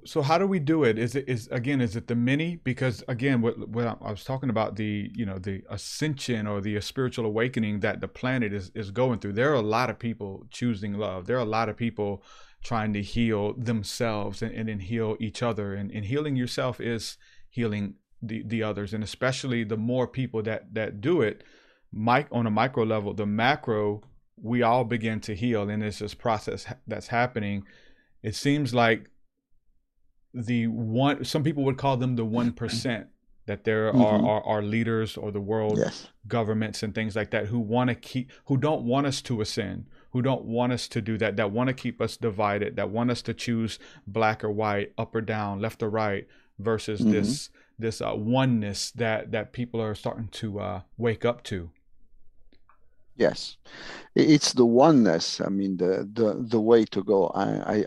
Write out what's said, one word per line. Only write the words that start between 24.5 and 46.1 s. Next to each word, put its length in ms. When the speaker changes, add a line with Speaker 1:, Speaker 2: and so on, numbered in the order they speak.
Speaker 1:
all 220
begin 360
to 140
heal. 360
And 120
it's 180
this 140
process 500
ha-, 120
that's 200
happening. 580
It 120
seems 400
like 360
the 320
one, 580
some 200
people 200
would 140
call 180
them 200
the 80
one 280
percent, 540
that 180
there 240
are, 40
Speaker 2:
Mm-hmm. 340
Speaker 1:
are, 160
are 200
leaders 540
or 140
the 100
world 380
Speaker 2:
Yes. 300
Speaker 1:
governments 560
and 120
things 220
like 140
that 160
who 120
wanna 360
keep, 360
who 120
don't 240
want 240
us 160
to 180
ascend, 460
who 100
don't 240
want 300
us 140
to 120
do 180
that, 180
that 160
wanna 200
keep 300
us 160
divided, 580
that 140
want 200
us 120
to 100
choose 460
black 380
or 60
white, 480
up 160
or 80
down, 380
left 220
or 60
right, 380